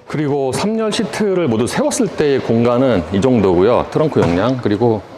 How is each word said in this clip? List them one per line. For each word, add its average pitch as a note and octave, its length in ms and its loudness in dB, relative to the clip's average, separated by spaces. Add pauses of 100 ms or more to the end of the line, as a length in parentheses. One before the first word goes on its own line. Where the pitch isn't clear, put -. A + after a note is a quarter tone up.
그리고 C#3+ 460 -4
삼 A3 260 -4
열 G#3+ 120 -2
시트를 F#3+ 560 -2
모두 A2+ 200 0
세웠을 C4 400 -2
때의 C#3+ 320 0
공간은 A#2+ 640 2 (100)
이 G2 80 0
정도고요. G2 720 4
트렁크 D#3 300 0
용량, F#2+ 400 0
그리고 G#2+ 400 0 (160)